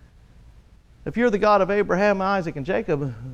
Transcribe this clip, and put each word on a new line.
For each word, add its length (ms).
If 120
you're 140
the 80
God 240
of 80
Abraham, 520
Isaac, 320
and 100
Jacob, 480